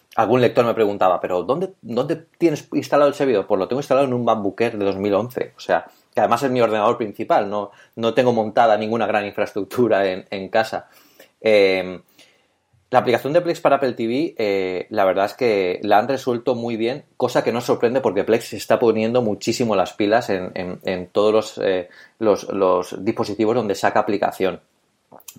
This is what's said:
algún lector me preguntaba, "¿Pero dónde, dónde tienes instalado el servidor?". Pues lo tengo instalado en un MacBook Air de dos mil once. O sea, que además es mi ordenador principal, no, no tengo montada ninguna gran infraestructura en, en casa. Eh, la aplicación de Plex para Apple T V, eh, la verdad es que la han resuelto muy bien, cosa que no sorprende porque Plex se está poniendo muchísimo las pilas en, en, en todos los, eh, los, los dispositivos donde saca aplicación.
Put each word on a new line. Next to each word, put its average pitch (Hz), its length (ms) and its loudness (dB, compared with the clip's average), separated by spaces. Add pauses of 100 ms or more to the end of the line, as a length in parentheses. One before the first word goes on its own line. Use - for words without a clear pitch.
(160)
algún 113 240 2
lector 120 260 4
me 110 80 0
preguntaba, 101 460 2
"¿Pero 90 240 -2
dónde, 180 360 -4
dónde 139 460 -4 (120)
tienes 160 340 0
instalado 147 360 2
el 139 60 0
servidor?". 120 320 0
Pues 98 140 0
lo 90 80 -2
tengo 123 100 -2
instalado 139 300 2
en 127 40 -2
un 123 120 -2
MacBook 110 360 0
Air 113 160 0
de 101 80 -2
dos 95 120 0
mil 101 180 0
once. 110 420 -4
O - 40 -20
sea, 87 260 -2 (260)
que - 80 -2
además 113 220 2
es 135 80 0
mi 127 100 0
ordenador 110 380 2
principal, 107 500 -2
no, 101 220 -6 (240)
no 113 200 -2
tengo 123 180 4
montada 113 440 2
ninguna 110 300 -2
gran 104 180 0
infraestructura 101 840 0
en, 92 200 -8
en 95 180 -8
casa. 107 400 -2 (520)
Eh, 95 600 2 (880)
la 127 80 4
aplicación 120 340 2
de 170 80 4
Plex 170 200 -2
para 139 160 2
Apple 131 160 -2
T 120 120 -6
V, 127 320 -2
eh, 95 540 -2
la 107 140 0
verdad 95 220 2
es - 80 -10
que 98 500 0
la 101 160 4
han 117 80 0
resuelto 127 480 -2
muy 117 200 -6
bien, 117 280 -4 (120)
cosa 131 280 0
que 117 80 0
no 117 80 -2
sorprende 120 400 0
porque 101 240 0
Plex 110 220 0
se - 100 -12
está 107 240 0
poniendo 113 420 2
muchísimo 110 540 -2
las 90 160 0
pilas 110 360 0
en, 92 280 -4
en, 90 260 -8
en 90 240 -6
todos 104 260 2
los, 107 300 -2
eh, 92 260 -2 (300)
los, 104 300 2
los 92 560 0
dispositivos 110 500 -2
donde 107 220 -2
saca 107 240 2
aplicación. 95 580 -2 (800)